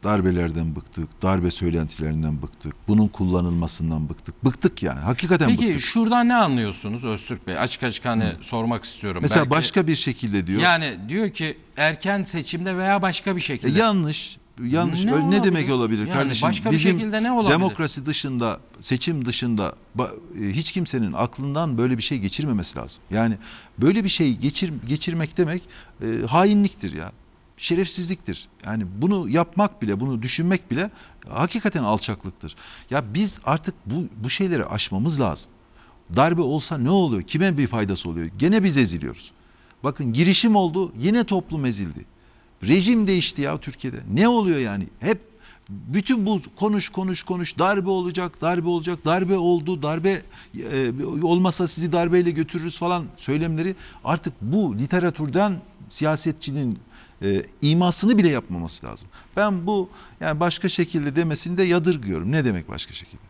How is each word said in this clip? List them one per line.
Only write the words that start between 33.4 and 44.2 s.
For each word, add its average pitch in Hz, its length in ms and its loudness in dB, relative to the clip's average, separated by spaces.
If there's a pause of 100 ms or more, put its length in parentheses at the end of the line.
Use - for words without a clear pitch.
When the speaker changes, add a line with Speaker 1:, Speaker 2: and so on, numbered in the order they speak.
Speaker 1:
artık 151 300 0 (120)
bu, 143 180 -4 (120)
bu 113 140 -6
şeyleri 175 360 0
aşmamız 127 540 0
lazım. 90 300 0 (640)
Darbe 165 260 4
olsa 151 360 -2
ne 123 120 2
oluyor? 156 320 4
Kime 175 360 0
bir 135 80 2
faydası 98 440 -2
oluyor? 82 280 -4
Gene 185 260 4
biz 165 140 2
eziliyoruz. 82 540 -2 (520)
Bakın 131 280 -2
girişim 185 440 6
oldu, 180 420 0
yine 208 260 2
toplum 160 400 -2
ezildi. 101 400 -4 (600)
Rejim 196 400 4
değişti 180 360 0
ya 147 180 -2
Türkiye'de. - 400 -10 (120)
Ne 180 160 6